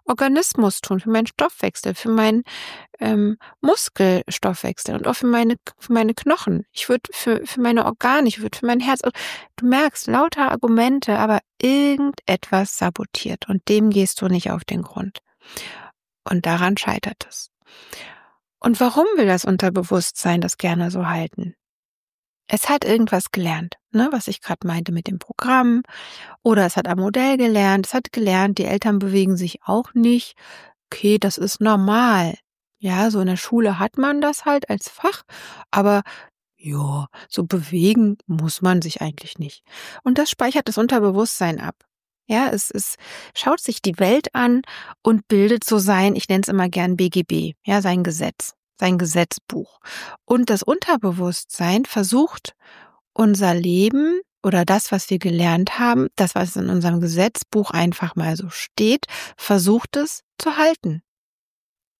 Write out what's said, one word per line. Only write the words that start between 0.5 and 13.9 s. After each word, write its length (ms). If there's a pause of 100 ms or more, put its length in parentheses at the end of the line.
tun, 180
für 100
meinen 180
Stoffwechsel, 680
für 140
meinen, 340 (560)
ähm, 380 (240)
Muskelstoffwechsel 1300
und 120
auch 80
für 120
meine, 280 (220)
für 160
meine 200
Knochen. 580
Ich 180
würde 220
für, 340
für 160
meine 240
Organe, 420
ich 140
würde 160
für 80
mein 140
Herz. 220 (540)
Du 100
merkst, 420
lauter 440
Argumente, 640
aber 220 (220)
irgendetwas 1160
sabotiert 680
und 220
dem 200
gehst 320